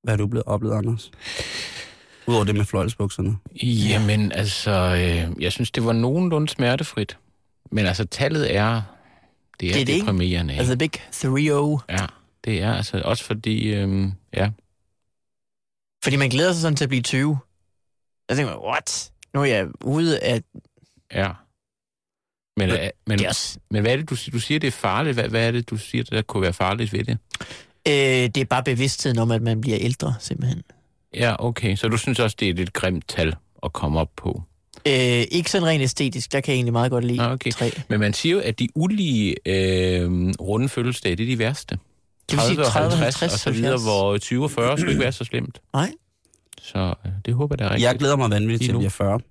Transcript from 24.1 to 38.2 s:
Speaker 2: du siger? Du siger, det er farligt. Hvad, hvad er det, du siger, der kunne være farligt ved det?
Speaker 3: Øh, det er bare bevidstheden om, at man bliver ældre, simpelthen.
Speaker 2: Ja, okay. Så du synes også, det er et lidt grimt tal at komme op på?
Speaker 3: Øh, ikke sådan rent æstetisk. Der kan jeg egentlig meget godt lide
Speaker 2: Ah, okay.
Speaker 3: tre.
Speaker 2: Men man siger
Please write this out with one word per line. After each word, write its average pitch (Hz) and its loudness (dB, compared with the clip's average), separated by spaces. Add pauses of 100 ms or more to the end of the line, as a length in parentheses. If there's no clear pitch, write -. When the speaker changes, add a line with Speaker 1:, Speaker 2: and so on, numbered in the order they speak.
Speaker 2:
du 127 -2
siger? - -10
Du 120 -2
siger, 151 0
det 151 -2
er 127 2
farligt. 127 0
Hvad, 120 0
hvad 117 2
er 117 2
det, 120 -2
du 113 -4
siger, 120 -4
der 110 -2
kunne 101 -2
være 90 2
farligt 101 0
ved 107 -2
det? 117 -2 (680)
Speaker 3:
Øh, 147 4 (400)
det - 0
er 135 0
bare 131 0
bevidstheden 127 0
om, 113 2
at 113 2
man 113 0
bliver 110 0
ældre, 127 -2
simpelthen. 127 -4 (520)
Speaker 2:
Ja, 113 0
okay. 113 0
Så - 0
du 113 0
synes 117 -2
også, 110 2
det 104 2
er 95 2
et 85 0
lidt 90 -2
grimt 92 -2
tal 80 0 (280)
at - -6
komme 78 0
op 76 -2
på? - -6 (440)
Speaker 3:
Øh, 147 4 (380)
ikke 165 0
sådan 175 2
rent 156 4
æstetisk. 127 -2
Der 139 2
kan 143 -2
jeg 131 2
egentlig 120 0
meget 120 2
godt 123 0
lide 120 0
Speaker 2:
Ah, 120 0
okay. 127 -4
Speaker 3:
tre. 117 -2 (160)
Speaker 2:
Men 104 0
man 107 2
siger 165 0